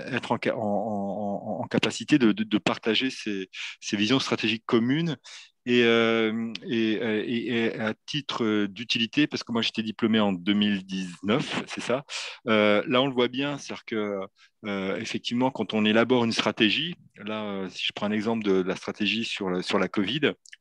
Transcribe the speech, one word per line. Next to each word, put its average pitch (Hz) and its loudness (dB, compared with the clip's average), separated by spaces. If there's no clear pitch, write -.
être 123 -4
en, 117 2
en, 101 -4
en, - -6
en 117 -6
capacité 117 2
de, 120 6
de, 101 -2
de 107 0
partager 117 0
ces, 98 -6
ces - -2
visions 107 4
stratégiques 113 -2
communes. 135 2
Et, 123 4
euh, 113 4
et, 113 2
et, 113 -2
et 113 0
à 107 -2
titre 107 0
d'utilité, 113 -2
parce - -6
que 120 -6
moi 113 0
j'étais - -2
diplômé 110 2
en 101 4
deux 87 0
mille 104 2
dix-neuf, 95 -2
c'est - -8
ça. 123 -2
Euh, 107 6
là 127 4
on 139 2
le 135 -2
voit 123 2
bien, 139 -4
c'est-à-dire - -12
que, 104 -4
euh, 98 -2
effectivement, 120 -2
quand - -4
on 107 2
élabore 117 4
une 113 0
stratégie, 117 0
là, 107 -8
euh, 98 -6
si - -6
je - -4
prends - -4
un 101 0
exemple 110 0
de 95 6
la 92 -2
stratégie 104 -2
sur 98 -4
la, 90 0
sur 98 0
la 92 2
covid, 110 0